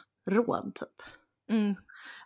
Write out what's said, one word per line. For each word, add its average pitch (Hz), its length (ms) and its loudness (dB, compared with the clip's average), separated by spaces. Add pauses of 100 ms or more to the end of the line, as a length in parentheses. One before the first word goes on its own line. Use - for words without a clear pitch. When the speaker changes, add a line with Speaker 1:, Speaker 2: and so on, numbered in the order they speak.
(260)
Speaker 1:
råd, 208 500 2
typ. - 260 -10 (480)
Speaker 2:
Mm. 208 260 4 (500)